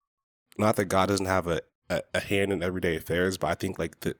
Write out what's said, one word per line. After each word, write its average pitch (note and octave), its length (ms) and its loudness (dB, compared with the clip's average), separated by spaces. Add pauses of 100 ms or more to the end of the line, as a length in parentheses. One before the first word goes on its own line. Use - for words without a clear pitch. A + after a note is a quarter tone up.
(580)
not G#2+ 180 4
that G2+ 100 2
God F#2+ 200 4
doesn't F#2+ 200 2
have F#2 200 0
a, E2 140 0 (300)
a, F2+ 120 0 (120)
a - 60 0
hand G2+ 320 0
in E2+ 100 -2
everyday F2+ 340 -2
affairs, F2+ 420 0
but F2 100 -2
I F2 60 0
think, F#2+ 240 -6
like, E2 220 -6
the, - 200 -6